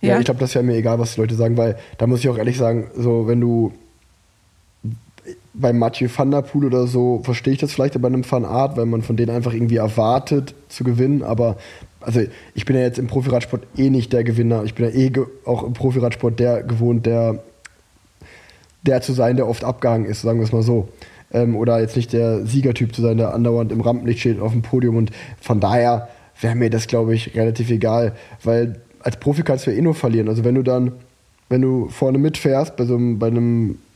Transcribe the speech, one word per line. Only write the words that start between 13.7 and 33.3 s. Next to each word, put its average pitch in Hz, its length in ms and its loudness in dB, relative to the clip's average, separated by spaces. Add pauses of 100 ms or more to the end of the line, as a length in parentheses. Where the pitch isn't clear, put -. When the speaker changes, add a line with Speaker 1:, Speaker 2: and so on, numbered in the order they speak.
Speaker 1:
eh 135 120 2
nicht 127 240 0
der 120 100 2
Gewinner, 117 400 0
ich 107 120 -6
bin 120 100 0
ja 113 60 -2
eh 131 180 2
ge-, 127 160 0 (200)
auch 123 180 -2
im 123 100 -6
Profiradsport 120 640 -2
der 120 240 2
gewohnt, 117 420 0
der, 113 380 0 (1400)
der 131 180 2
zu 135 100 -6
sein, 123 240 2
der 127 140 2
oft 117 160 -4
abgehangen 117 420 0
ist, 104 140 -6
sagen 117 180 0
wir's 110 140 0
mal 113 100 2
so. 110 240 2 (440)
Ähm, 117 240 2
oder 117 240 2
jetzt 113 160 -2
nicht 117 160 -2
der 113 360 0
Siegertyp 123 480 0
zu 117 80 -2
sein, 113 140 2
der 113 180 0
andauernd 117 360 2
im 113 100 -2
Rampenlicht 120 400 0
steht, 113 180 0
auf 110 120 -2
dem 117 120 0
Podium 123 320 0
und 113 160 2 (280)
von 110 200 0
daher 113 480 2 (340)
wär 117 140 0
mir 117 160 2
das, 117 160 -2
glaub 113 240 0
ich, 110 240 -2
relativ 113 340 0
egal, 113 460 0 (280)
weil 117 380 0 (200)
als - 160 -4
Profi 147 260 -2
kannst 135 240 0
du 127 40 0
ja 101 60 0
eh 127 40 0
nur 160 120 2
verlieren. 113 340 0
Also 113 160 0
wenn 123 120 2
du 131 80 2
dann, 127 300 0 (560)
wenn 127 120 2
du 127 280 0
vorne 135 280 0
mitfährst, 151 600 0
bei 123 80 0
so 123 100 0
einem, 120 240 0
bei 113 80 0
einem 117 500 0 (180)